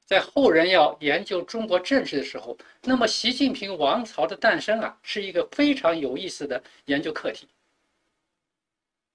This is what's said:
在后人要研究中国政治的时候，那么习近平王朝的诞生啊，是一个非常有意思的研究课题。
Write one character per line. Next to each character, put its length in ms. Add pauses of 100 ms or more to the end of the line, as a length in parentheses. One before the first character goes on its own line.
在 140
后 280
人 220
要 300
研 240
究 180
中 240
国 140
政 240
治 120
的 60
时 160
候， 180 (260)
那 140
么 120
习 240
近 200
平 240
王 280
朝 200
的 120
诞 240
生 200
啊， 220
是 180
一 120
个 180
非 240
常 240
有 180
意 120
思 180
的 160 (220)
研 180
究 100
课 200
题。 160 (1700)